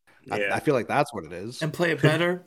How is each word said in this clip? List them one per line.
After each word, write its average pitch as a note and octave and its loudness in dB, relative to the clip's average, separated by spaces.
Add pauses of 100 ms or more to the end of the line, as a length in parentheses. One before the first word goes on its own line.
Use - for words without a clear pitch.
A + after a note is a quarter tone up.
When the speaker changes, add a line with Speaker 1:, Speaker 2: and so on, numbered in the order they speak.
(320)
Speaker 1:
I, G#2 -2
Speaker 2:
Yeah. G2 0
Speaker 1:
I G#2+ -2
feel D3+ 2
like G#2+ 0
that's C3+ 0
what F#2+ -8
it D2+ -16
is. G2 -10
Speaker 3:
And D#3 -2
play E3+ 0
it C3+ -2
better. E3+ 4